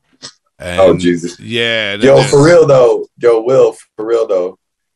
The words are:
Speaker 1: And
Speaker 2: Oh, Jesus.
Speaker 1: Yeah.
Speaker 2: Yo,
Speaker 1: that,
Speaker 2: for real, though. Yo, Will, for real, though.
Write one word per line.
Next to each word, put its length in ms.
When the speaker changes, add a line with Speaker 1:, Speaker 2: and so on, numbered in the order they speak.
Speaker 1:
And 220
Speaker 2:
Oh, 160
Jesus. 420
Speaker 1:
Yeah. 580
Speaker 2:
Yo, 200
Speaker 1:
that, 140
Speaker 2:
for 120
real, 240
though. 420
Yo, 240
Will, 340
for 120
real, 200
though. 320